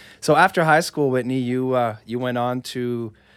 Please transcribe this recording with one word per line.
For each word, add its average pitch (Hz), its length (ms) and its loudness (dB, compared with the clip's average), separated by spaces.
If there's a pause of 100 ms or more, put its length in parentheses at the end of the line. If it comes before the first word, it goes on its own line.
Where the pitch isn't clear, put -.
(200)
So 151 160 2
after 180 280 4
high 156 160 4
school, 147 300 -2
Whitney, 127 300 -2
you, 127 320 -2
uh, 117 240 0 (100)
you 117 120 -6
went 123 200 -4
on 123 240 -4
to, 120 500 -8 (240)